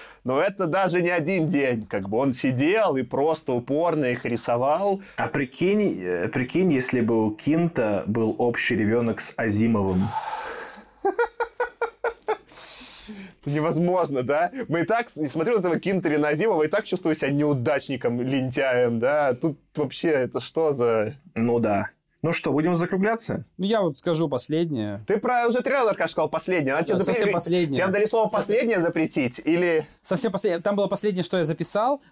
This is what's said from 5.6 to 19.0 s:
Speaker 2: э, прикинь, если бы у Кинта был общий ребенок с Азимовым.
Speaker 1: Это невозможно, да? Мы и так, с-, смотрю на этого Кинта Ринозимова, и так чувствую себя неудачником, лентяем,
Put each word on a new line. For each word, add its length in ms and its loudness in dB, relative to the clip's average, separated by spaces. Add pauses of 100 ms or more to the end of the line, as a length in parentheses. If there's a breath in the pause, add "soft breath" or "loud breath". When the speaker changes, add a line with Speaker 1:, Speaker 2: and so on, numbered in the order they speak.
Speaker 2:
э, 240 0
прикинь, 420 0
если 300 0
бы 260 2
у 40 0
Кинта 760 0
был 320 0
общий 380 0
ребенок 460 0
с 160 -8
Азимовым. 640 2 (3500 loud breath)
Speaker 1:
Это 80 -6
невозможно, 720 2
да? 280 0 (180)
Мы 140 0
и 20 2
так, 240 0
с-, 200 -6
смотрю 280 0
на 40 2
этого 200 0
Кинта 300 0
Ринозимова, 520 2
и 60 2
так 160 0
чувствую 300 0
себя 160 -2
неудачником, 880 0
лентяем, 800 2